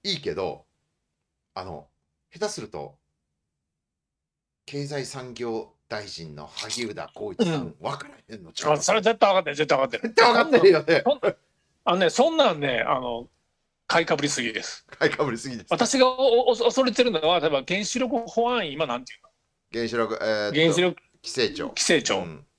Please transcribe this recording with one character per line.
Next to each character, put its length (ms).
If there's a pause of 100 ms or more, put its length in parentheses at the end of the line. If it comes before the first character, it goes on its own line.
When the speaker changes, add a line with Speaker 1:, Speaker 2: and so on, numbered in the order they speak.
Speaker 1:
い 120
い 80
け 120
ど、 300 (880)
あ 100
の、 240 (460)
下 140
手 60
す 100
る 60
と、 280 (1700)
経 220
済 180
産 300
業 400 (160)
大 180
臣 260
の 120
萩 400
生 80
田 140
光 240
一 120
さ 140
ん、 60
Speaker 2:
う 20
ん。 120
Speaker 1:
分 200
か 100
ら 60 (200)
へ 40
ん 40
の 80
ち 140
ゃ 60
う？ 20
Speaker 2:
あ、 60
そ 160
れ 80
絶 160
対 100
分 60
か 60
っ 40
て 60
る、 60
絶 100
対 100
分 60
か 60
っ 20
て 80
る。 60
Speaker 1:
絶 100
対 180
分 100
か 60
っ 40 (100)
て 40
る 60
よ 120
ね。 200
Speaker 2:
ほ 120
ん-、 40 (640)
あ 80
の 60
ね、 100
そ 220
ん 80
な 160
ん 60
ね、 200
あ 180
の、 300 (580)
買 180
い 20
か 100
ぶ 60
り 80
す 100
ぎ 140
で 80
す。 240
Speaker 1:
買 220
い 20
か 120
ぶ 100
り 40
す 140
ぎ 80
で 60
す。 40
Speaker 2:
私 300
が 100
お-、 440
お-、 40
恐 260
れ 100
て 120
る 60
の 100
は、 200
例 80
え 20
ば 180
原 160
子 140
力 220
保 340
安 140
院、 40
今 140
な 100
ん 80
て 80
い 40
う 60
の？ 60 (420)
Speaker 1:
原 160
子 120
力、 240
え 20
ー 240
っ 40
と、 60
Speaker 2:
原 140
子 80
力 180 (240)
Speaker 1:
規 60
制 220
庁。 180
Speaker 2:
規 140
制 200
庁。 180
Speaker 1:
う 20
ん。 240 (120)